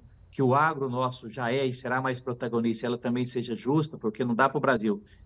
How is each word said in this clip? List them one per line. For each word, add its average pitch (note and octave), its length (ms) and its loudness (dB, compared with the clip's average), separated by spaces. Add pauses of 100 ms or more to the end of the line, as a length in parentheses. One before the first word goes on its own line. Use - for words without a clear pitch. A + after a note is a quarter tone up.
(320)
que - 100 -4
o C3 140 6
agro D3 340 2
nosso B2+ 400 -4
já A#2+ 220 -2
é C3+ 140 2
e B2+ 80 -2
será B2+ 280 -2
mais C3 200 -4
protagonista, A#2 680 -2
ela A#2 100 -2
também B2 280 0
seja A#2 300 -4
justa, D3+ 420 0
porque A2+ 260 -4
não A#2+ 100 0
dá C3 160 4
pro D3 100 -2
Brasil A2 440 2 (220)